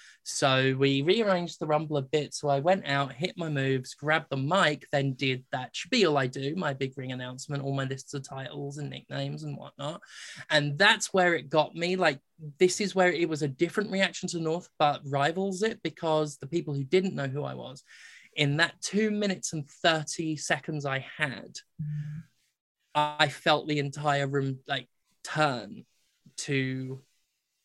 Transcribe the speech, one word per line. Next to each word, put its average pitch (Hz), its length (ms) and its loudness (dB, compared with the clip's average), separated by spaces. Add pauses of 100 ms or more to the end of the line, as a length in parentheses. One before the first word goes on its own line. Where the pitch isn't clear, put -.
(240)
So 131 540 4
we 139 240 4
rearranged 180 580 2
the 170 60 -4
Rumble 151 320 0
a 139 60 0
bit. 139 300 -2
So - 160 -4
I 139 100 4
went 180 260 2
out, 139 260 0
hit 139 240 -4
my 165 140 -4
moves, 135 460 0
grabbed 156 340 0
the 139 80 -2
mic, 151 540 2
then 139 220 2
did 131 380 -2
that 127 240 -8
spiel 175 420 4
I 131 100 2
do, 139 280 -4
my 165 180 -2
big 135 240 -4
ring 131 140 -8
announcement, 127 520 -8
all 139 100 -2
my 135 120 0
lists 131 280 -8
of 139 140 -8
titles 143 500 -10
and 143 140 -8
nicknames 139 520 -8
and 147 140 -8
whatnot. 139 440 -10 (480)
And 147 280 2
that's 208 360 4
where 180 200 6
it 143 160 -4
got 151 240 2
me. 175 220 -2
Like, 160 240 2 (400)
this 185 200 6
is 202 140 -2
where 180 180 6
it 170 160 0
was 156 140 -4
a 156 60 2
different 170 440 -2
reaction 185 380 0
to 170 100 -6
North, 165 380 -4
but 147 260 2
rivals 165 600 0
it, 220 180 -2
because 156 560 0
the 143 100 -12
people 151 280 -4
who 139 80 -2
didn't 180 320 2
know 139 120 -4
who 139 160 -6
I 131 120 -8
was, 127 280 -14 (520)
in 147 220 2
that 165 240 2
two 214 280 0
minutes 208 420 -2
and 156 160 -6
thirty 160 720 0
seconds 151 480 -4
I 135 220 -4 (100)
had, 123 400 -6 (1400)
I 151 360 2
felt 151 380 2
the 151 120 0
entire 143 480 0
room, 135 400 -2
like, 135 200 -6 (360)
turn 123 640 -2 (520)
to 131 640 -4 (640)